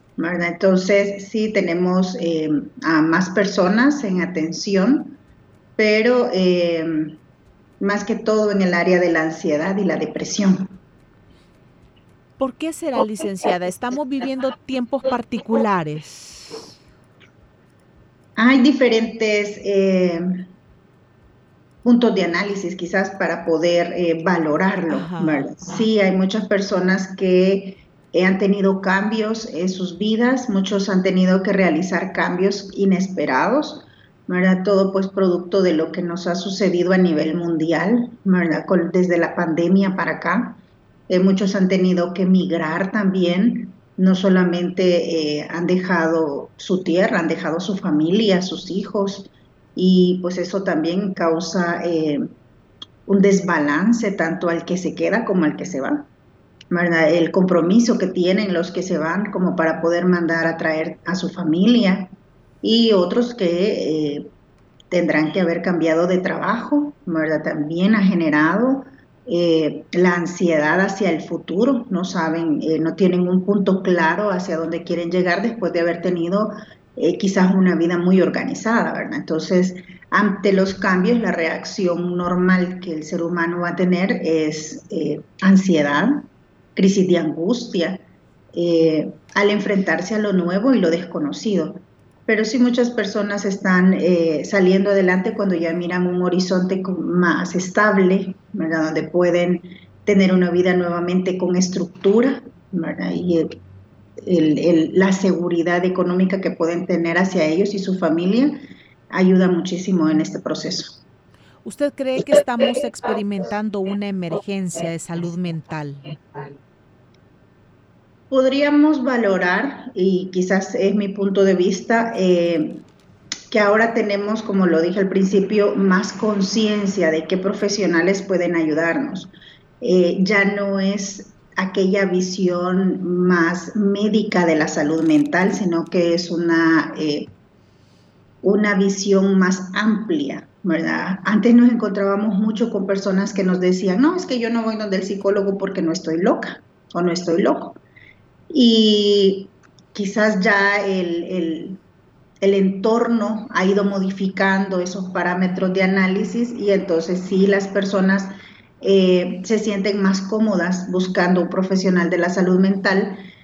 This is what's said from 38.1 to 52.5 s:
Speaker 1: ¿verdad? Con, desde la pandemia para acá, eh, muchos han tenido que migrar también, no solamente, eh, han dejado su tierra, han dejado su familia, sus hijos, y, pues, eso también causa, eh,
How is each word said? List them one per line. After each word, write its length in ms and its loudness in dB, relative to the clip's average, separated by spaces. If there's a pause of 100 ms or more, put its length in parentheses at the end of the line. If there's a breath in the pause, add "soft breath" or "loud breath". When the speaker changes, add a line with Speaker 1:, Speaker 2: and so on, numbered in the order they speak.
Speaker 1:
¿verdad? 400 0
Con, 260 0
desde 260 2
la 180 -2
pandemia 600 2
para 200 -4
acá, 420 -4 (500 loud breath)
eh, 120 2
muchos 360 2
han 140 2
tenido 440 2
que 120 -2
migrar 640 0
también, 800 0 (240)
no 200 4
solamente, 1200 0
eh, 100 -10
han 160 -6
dejado 920 0
su 260 -2
tierra, 360 0
han 100 -2
dejado 320 -4
su 160 -4
familia, 640 2
sus 280 -8
hijos, 600 -6 (460 loud breath)
y, 460 4
pues, 160 -4
eso 260 -4
también 500 -2
causa, 720 -2
eh, 340 -2 (840)